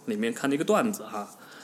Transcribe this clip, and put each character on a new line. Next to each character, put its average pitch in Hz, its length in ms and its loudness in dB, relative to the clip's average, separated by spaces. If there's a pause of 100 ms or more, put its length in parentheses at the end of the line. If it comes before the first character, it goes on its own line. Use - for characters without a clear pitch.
里 110 100 0
面 117 180 0
看 135 160 -2
的 139 60 4
一 - 20 0
个 160 80 0
段 165 260 4
子 104 120 -8
哈， 107 260 -8 (340)